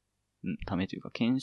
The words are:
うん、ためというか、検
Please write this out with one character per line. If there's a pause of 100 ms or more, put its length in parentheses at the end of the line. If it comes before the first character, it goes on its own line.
(440)
う
ん、
た
め
と
い
う
か、
検